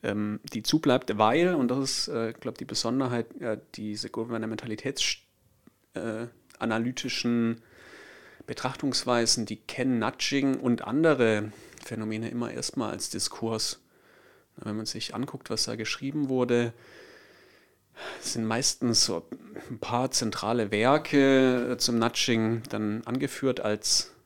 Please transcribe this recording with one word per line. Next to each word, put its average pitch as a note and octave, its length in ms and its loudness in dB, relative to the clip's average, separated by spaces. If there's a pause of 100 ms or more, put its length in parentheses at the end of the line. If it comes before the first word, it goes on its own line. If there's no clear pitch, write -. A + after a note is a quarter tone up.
ähm, G#2 360 -4 (120)
die A2 120 -6
zubleibt, B2+ 540 2
weil, D3+ 380 4
und B2+ 140 2
das B2+ 100 0
ist, - 300 -2
äh, A2+ 300 -2
glaub, - 180 -8
die - 80 -8
Besonderheit, A#2+ 760 -2
äh, A2 160 -4 (180)
diese G#2+ 340 -6
gouvernementalitäts-, A2+ 1080 -4 (720)
äh, A2+ 340 -6 (320)
analytischen A#2 1000 0 (840)
Betrachtungsweisen, A#2+ 1000 0
die G#2 120 -8
kennen B2+ 420 0
Nudging C3+ 600 0
und A#2+ 240 2
andere A#2 680 4 (320)
Phänomene A2 460 -6
immer A#2+ 220 -4
erstmal A2+ 400 -4
als - 180 -6
Diskurs. - 720 -4 (760)
Na, - 80 -12
wenn G#2+ 120 -4
man A2 80 -6
sich - 300 -8
anguckt, B2+ 340 -8
was - 160 0
da A#2+ 100 -6
geschrieben C3+ 540 -2
wurde, A#2+ 440 4 (1500)
sind A2+ 240 -2
meistens A#2 600 2
so E2+ 220 -4 (420)
ein A#2+ 100 -8
paar B2 320 0
zentrale A2 600 0
Werke, C3 1000 4
äh, A#2+ 60 -2
zum A#2 200 2
Nudging A2+ 720 2
dann G#2+ 360 -4
angeführt C3 560 -2
als - 500 0 (140)